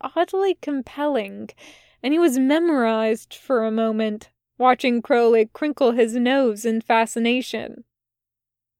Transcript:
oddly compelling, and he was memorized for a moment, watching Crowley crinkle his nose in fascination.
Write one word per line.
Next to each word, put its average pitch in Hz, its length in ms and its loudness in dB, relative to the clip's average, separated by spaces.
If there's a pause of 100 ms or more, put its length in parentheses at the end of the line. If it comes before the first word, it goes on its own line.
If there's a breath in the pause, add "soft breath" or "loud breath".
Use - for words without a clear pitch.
oddly 370 560 -2
compelling, 240 960 -6 (520 soft breath)
and 262 100 -2
he 320 60 2
was 277 200 2
memorized 254 960 0
for 233 300 -2
a 220 60 -2
moment, 220 600 -2 (280)
watching 247 440 2
Crowley 233 440 4
crinkle 285 460 0
his 233 220 0
nose 247 500 0
in 226 160 0
fascination. 233 1040 -2 (960)